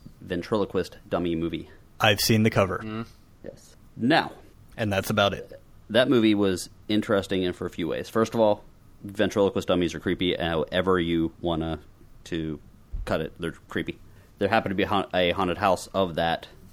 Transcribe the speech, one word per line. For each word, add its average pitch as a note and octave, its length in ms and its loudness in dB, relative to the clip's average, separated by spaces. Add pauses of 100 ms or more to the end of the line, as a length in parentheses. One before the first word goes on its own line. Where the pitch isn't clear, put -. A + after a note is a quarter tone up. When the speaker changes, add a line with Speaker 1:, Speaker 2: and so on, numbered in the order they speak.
(200)
Speaker 1:
ventriloquist F#2 760 -4 (120)
dummy F2 260 -2
movie. D#2+ 340 -4 (300)
Speaker 2:
I've G#2+ 220 2
seen A2 240 4
the A2 60 4
cover. F#2+ 340 0
Speaker 3:
Mm. A2 220 -8 (360)
Speaker 1:
Yes. - 320 -20 (220)
Now. C3+ 340 2 (460)
Speaker 2:
And G#2 160 -2
that's G2 180 -2
about G2+ 240 4
it. - 260 -12 (300)
Speaker 1:
That B2+ 180 4
movie A2 280 6
was G2 340 0 (180)
interesting G2+ 540 0
in F2+ 100 0
for F2+ 140 -8
a E2+ 40 -6
few E2 180 -6
ways. B1+ 200 -6
First A2 260 0
of A2+ 60 0
all, G#2 220 4 (400)
ventriloquist G2 680 0
dummies F2+ 260 0
are D#2 60 -8
creepy F2 380 0
however F2 640 0
you E2 400 0
wanna D#2+ 400 -4 (440)
to D#2+ 360 -8 (440)
cut F2+ 160 -2
it. - 180 -6
They're E2 140 -6 (160)
creepy. - 300 -6 (400)
There G2+ 100 0
happened G#2 240 2
to F#2 40 -2
be G2 60 2
a F2+ 60 0
haunt-, G2 260 -2
a F2+ 180 4
haunted F2+ 260 -2
house F#2+ 300 0
of F#2 280 -2
that E2 300 -2 (260)